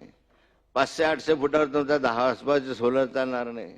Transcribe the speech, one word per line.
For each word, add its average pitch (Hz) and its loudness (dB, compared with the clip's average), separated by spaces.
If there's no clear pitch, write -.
पाचशे 135 0
आठशे 156 2
फुटावर 147 2
तुमचा 143 0
दहा 120 0
हॉर्स 123 0
पॉवरचे 131 0
सोलर 123 2
चालणार 127 -4
नाही, 110 -12